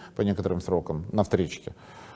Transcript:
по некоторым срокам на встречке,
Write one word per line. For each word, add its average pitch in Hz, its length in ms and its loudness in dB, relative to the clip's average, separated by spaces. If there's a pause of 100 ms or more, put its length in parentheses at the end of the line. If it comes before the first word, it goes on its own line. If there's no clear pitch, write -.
(160)
по - 60 -2
некоторым 92 400 2
срокам 82 500 0
на 104 120 4
встречке, - 500 0 (420)